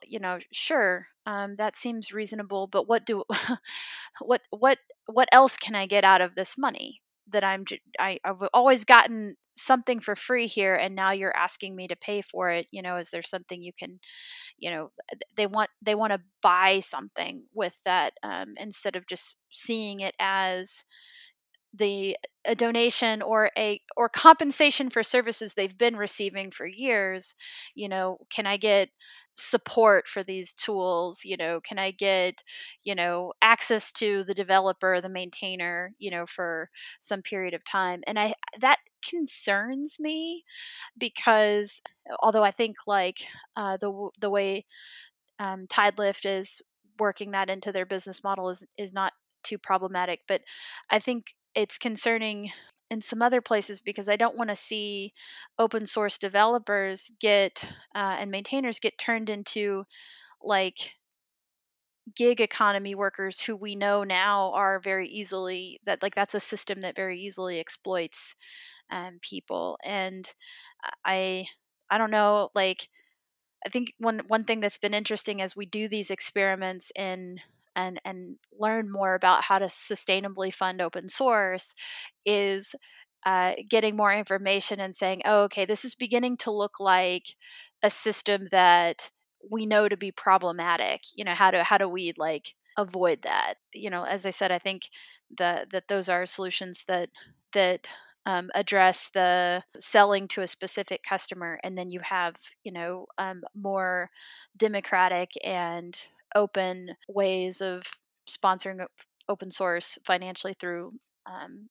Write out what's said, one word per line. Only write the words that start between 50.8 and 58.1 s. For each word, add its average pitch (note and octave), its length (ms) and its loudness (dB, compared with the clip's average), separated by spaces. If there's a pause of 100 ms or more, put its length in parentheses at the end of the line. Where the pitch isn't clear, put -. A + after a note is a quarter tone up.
I G#3+ 80 4
think A#3+ 360 -6 (200)
it's - 240 -2
concerning A3 760 -4 (380)
in A3 100 -6
some A3+ 220 -4
other B3 180 4
places G#3 400 -2
because G3+ 280 -8
I G#3 80 2
don't A#3 200 0
wanna A3 200 -4
see G#3 560 -8 (460)
open A3 280 0
source G#3 320 -2
developers G3+ 920 0 (100)
get, G3+ 440 2 (300)
uh, G3 240 -2